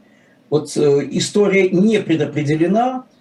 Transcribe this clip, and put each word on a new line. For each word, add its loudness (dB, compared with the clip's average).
Вот, -4
э, 2
история 0
не 2
предопределена. -2